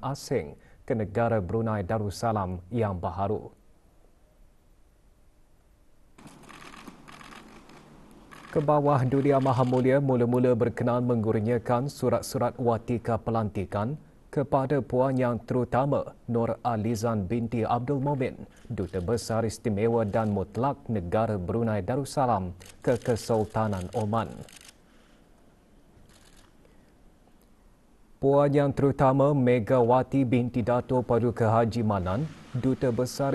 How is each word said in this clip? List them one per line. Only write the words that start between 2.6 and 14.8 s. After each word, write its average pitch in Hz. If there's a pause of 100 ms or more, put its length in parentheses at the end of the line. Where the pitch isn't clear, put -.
yang 110
baharu. 95 (4000)
Kebawah 147
Dulia 139
Maha 131
Mulia 127
mula-mula 123
berkenan 120
mengurniakan 120
surat-surat 120
watikah 117
pelantikan 107 (280)
kepada 135